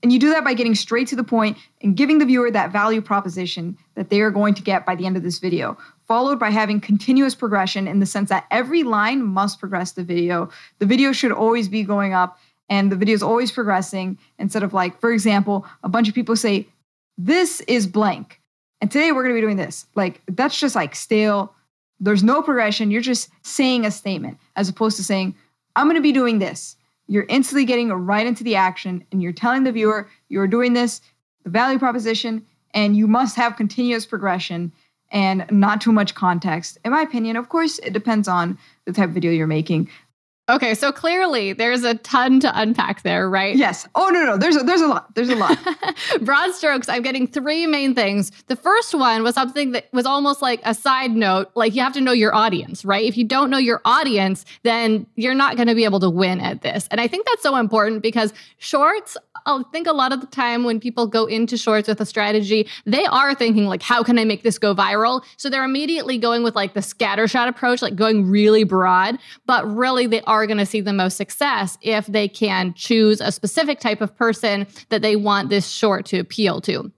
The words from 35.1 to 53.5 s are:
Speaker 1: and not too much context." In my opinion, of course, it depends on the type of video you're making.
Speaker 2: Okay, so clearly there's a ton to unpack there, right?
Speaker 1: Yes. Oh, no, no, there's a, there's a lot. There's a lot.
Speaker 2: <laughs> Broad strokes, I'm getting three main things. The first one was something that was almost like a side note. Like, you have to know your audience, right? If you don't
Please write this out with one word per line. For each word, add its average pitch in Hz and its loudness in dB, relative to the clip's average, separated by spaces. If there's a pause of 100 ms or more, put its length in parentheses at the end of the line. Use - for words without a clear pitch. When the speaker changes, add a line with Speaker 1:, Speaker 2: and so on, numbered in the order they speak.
Speaker 1:
and 190 0
not 208 4
too 233 2
much 202 2
context." 175 -2
In 233 0
my 311 2
opinion, 226 -4
of 240 -8
course, 330 -2
it - -8
depends 214 0
on 180 0 (300)
the 180 -6
type 190 0
of 165 -8
video 170 0
you're 160 0
making. 156 -2 (600)
Speaker 2:
Okay, 240 2
so 277 0
clearly 311 -2
there's 240 0
a 233 0
ton 254 2
to 285 2 (100)
unpack 220 -2
there, 180 0
right? 196 0
Speaker 1:
Yes. 226 0
Oh, 381 2
no, 349 4
no, 220 2
there's 302 4
a, 262 0
there's 349 4
a 311 4
lot. - -4
There's 247 -2
a 247 2
lot. 196 4 (340)
Speaker 2:
<laughs> 359 -4
Broad 285 0
strokes, 285 -2
I'm 240 -2
getting 254 -2
three 302 -2
main 277 0
things. 202 0 (160)
The 254 -4
first 415 0
one 240 2
was 233 0
something 269 -2
that 247 -6
was 247 0
almost 277 0
like 247 -2
a 220 0
side 262 0
note. 196 0
Like, 226 2
you 262 0
have 262 0
to 277 -4
know 262 2
your 220 2
audience, 214 0
right? 196 0
If 220 -2
you 240 0
don't 262 0